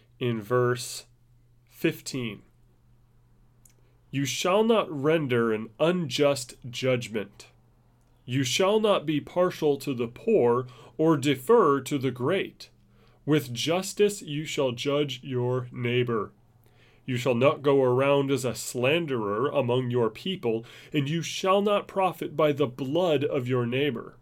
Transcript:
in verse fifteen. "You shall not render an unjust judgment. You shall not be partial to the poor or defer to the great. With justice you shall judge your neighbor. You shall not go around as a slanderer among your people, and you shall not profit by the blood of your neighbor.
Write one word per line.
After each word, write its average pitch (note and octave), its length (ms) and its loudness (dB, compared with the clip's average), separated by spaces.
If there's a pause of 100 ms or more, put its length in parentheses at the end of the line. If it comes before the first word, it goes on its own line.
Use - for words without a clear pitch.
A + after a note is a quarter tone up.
(180)
in A#2+ 220 -2
verse B2 640 -2 (640)
fifteen. B2+ 760 -6 (1700)
"You C#3 140 -2
shall F#3 400 0
not A3 260 2
render C3+ 640 2
an A2 160 -4 (100)
unjust D3 760 0 (160)
judgment. A#2+ 800 -4 (760)
You B2+ 180 -2
shall F#3+ 380 2
not F#3+ 240 2
be D3 160 -2
partial E3 560 0
to - 160 -6
the A#2+ 160 -4
poor B2+ 580 2 (300)
or D#3+ 220 4
defer C#3 640 4
to C#3+ 160 -4
the B2+ 120 -2
great. B2 600 -4 (560)
With C3+ 260 0
justice F#3+ 720 0
you D3+ 240 -6
shall C3+ 260 -2
judge C#3 500 -2
your B2+ 480 -2
neighbor. A#2+ 640 -2 (720)
You B2+ 140 -4
shall B2+ 160 0
not C#3 260 2
go C#3 220 4
around C#3 480 4
as C3 160 0
a A2 80 -2
slanderer C3 960 -2
among B2+ 400 0
your A#2+ 180 2
people, A#2 560 -4 (260)
and C#3+ 160 0
you E3 140 -2
shall F#3+ 400 0
not G3+ 260 0
profit F#3 480 -2
by D3 180 2
the C#3 140 0
blood C#3+ 580 0
of C3+ 220 -2
your B2 200 0
neighbor. B2+ 560 -4